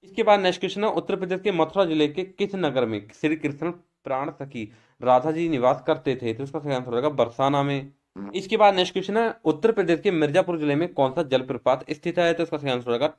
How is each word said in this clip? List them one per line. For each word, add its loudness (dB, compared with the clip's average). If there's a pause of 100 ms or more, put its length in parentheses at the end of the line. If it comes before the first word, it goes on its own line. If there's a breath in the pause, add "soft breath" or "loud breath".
इसके -4
बाद 6
नेक्स्ट 0
क्वेश्चन -4
है, 2
उत्तर -2
प्रदेश -4
के -2
मथुरा 2
जिले 2
के -4
किस -6
नगर 0
में -6 (140)
श्री 0
कृष्ण -6 (320)
प्राण -4
सखी -12 (300 soft breath)
राधा 4
जी -2
निवास 2
करते 0
थे? -4
तो -8
इसका -8
सही -4
आंसर -4
होगा 0
बरसाना 0
में। -4 (440)
इसके -4
बाद 6
नेक्स्ट 0
क्वेश्चन -2
है, 0 (120)
उत्तर 2
प्रदेश 2
के 0
मिर्जापुर 2
जिले 0
में -2
कौन 2
सा -2
जलप्रपात 0
स्थित -6
है? 4
तो -2
इसका -6
सही -4
आंसर -4
होगा 0 (120)